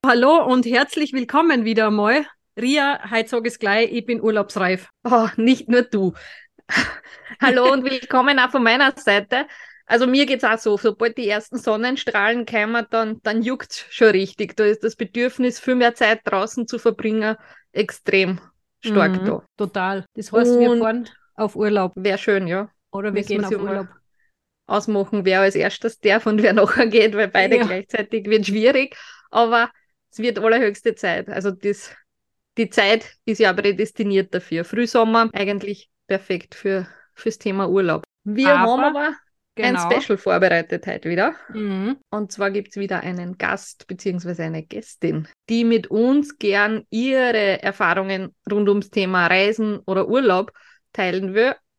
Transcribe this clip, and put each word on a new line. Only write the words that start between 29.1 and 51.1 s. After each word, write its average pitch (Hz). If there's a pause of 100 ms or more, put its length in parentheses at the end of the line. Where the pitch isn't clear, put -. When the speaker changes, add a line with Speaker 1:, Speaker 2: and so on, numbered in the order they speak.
Speaker 2:
Aber 233 (440)
es -
wird 226
allerhöchste 226
Zeit. 180
Also 190
das, 202 (680)
die 220
Zeit 220 (100)
ist 214
ja 202
prädestiniert 202
dafür. 170
Frühsommer 226
eigentlich 202 (180)
perfekt 190
für, 190 (280)
fürs -
Thema 196
Urlaub. 170 (180)
Wir 208
Speaker 1:
Aber, 180 (120)
Speaker 2:
haben 269
aber 294 (500)
ein 247
Speaker 1:
genau. 170
Speaker 2:
Special 220
vorbereitet 175
heute -
wieder. 196 (200)
Speaker 1:
Mhm. 208 (140)
Speaker 2:
Und 208
zwar 202
gibt's 202
wieder 196
einen 180
Gast -
beziehungsweise 175
eine 160
Gästin, - (200)
die 233
mit 226
uns 269
gern 208
ihre 233
Erfahrungen 190 (160)
rund 202
ums 202
Thema 185
Reisen 208
oder 190
Urlaub 220 (400)
teilen 190